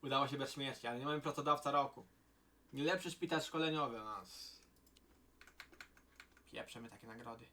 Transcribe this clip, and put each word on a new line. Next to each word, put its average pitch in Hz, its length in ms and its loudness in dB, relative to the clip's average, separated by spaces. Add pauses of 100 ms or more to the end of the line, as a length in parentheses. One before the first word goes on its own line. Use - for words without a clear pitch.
Udało 135 260 4
się 139 100 -2
bez 135 140 -2
śmierci, 135 340 -4
ale 120 120 0
nie 135 60 -4
mamy 147 160 2
pracodawca 147 500 2
roku. - 360 2 (680)
Najlepszy 170 380 2
szpital 165 320 2
szkoleniowy, 156 560 2
no. 107 180 -6 (2250)
Pieprzymy 117 360 -8
takie - 180 -16
nagrody. 110 460 -12